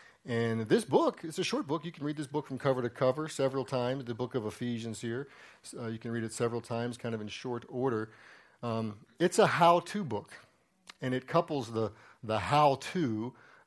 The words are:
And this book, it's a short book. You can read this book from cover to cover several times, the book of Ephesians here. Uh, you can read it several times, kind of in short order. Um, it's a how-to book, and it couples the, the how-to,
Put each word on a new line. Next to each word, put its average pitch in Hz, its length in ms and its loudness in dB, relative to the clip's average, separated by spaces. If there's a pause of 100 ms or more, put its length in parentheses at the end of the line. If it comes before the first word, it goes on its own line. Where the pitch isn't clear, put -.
(260)
And 117 440 0
this 226 160 4
book, 247 380 2
it's 160 160 -8
a 180 40 0
short 233 240 -2
book. 156 160 -2
You 170 80 -10
can 143 140 -8
read 147 100 -4
this 147 120 -8
book 143 200 -4
from 131 100 -8
cover 131 240 2
to 120 80 0
cover 135 380 0
several 135 380 -2
times, 127 400 -2
the 120 80 -4
book 120 220 -4
of 110 100 -2
Ephesians 113 560 -6
here. 120 260 -6 (500)
Uh, 120 100 -6
you 113 100 -4
can 117 140 -8
read 117 120 -2
it 110 80 -4
several 117 300 -2
times, 120 340 -4
kind 117 180 -6
of 110 60 -4
in 107 80 -8
short 120 400 -8
order. 120 440 -2 (500)
Um, 113 340 -4 (240)
it's 175 200 4
a 196 80 10
how-to 170 580 4
book, 107 260 -6 (680)
and 127 120 -2
it 127 140 -4
couples 147 460 0
the, 110 180 0 (320)
the 107 160 0
how-to, 131 920 2 (340)